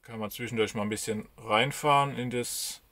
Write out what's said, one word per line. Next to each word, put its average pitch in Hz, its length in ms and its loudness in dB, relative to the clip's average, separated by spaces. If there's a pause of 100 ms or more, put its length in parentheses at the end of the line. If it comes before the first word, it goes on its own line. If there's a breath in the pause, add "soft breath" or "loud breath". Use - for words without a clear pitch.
Kann 117 180 -12
man 107 120 -4
zwischendurch 110 420 0
mal 107 100 -2
ein 104 60 -2
bisschen 107 380 -4 (100)
reinfahren 139 800 4
in 123 120 -4
das - 520 -6 (100)